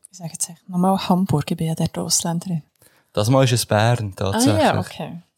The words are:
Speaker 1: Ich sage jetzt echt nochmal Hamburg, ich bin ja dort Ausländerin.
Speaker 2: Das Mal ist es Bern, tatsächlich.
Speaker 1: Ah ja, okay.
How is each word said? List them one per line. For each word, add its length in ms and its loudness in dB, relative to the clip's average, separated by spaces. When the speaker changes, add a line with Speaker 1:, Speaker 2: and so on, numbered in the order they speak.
Speaker 1:
Ich 80 -20
sage 140 -12
jetzt 160 -8
echt 220 -20
nochmal 260 2
Hamburg, 440 0
ich 60 0
bin 100 -2
ja 80 -2
dort 240 -4
Ausländerin. 640 -4
Speaker 2:
Das 180 2
Mal 140 6
ist 80 2
es 140 0
Bern, 500 2
tatsächlich. 380 0
Speaker 1:
Ah 100 2
ja, 60 0
okay. 420 -10